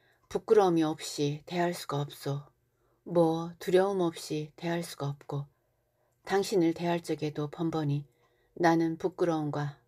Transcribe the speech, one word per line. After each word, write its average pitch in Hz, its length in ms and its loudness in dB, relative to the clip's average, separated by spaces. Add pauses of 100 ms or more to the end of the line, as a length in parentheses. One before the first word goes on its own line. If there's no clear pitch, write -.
(280)
부끄러움이 185 560 4
없이 151 600 -2
대할 175 300 -2
수가 143 260 -6
없소. 143 420 -6 (600)
뭐 170 560 2
두려움 190 420 2
없이 156 560 -4
대할 170 260 -4
수가 143 260 -8
없고, 143 380 -8 (760)
당신을 190 500 2
대할 170 280 -2
적에도 151 480 -4
번번이 151 560 -2 (480)
나는 165 420 2
부끄러움과 151 920 -2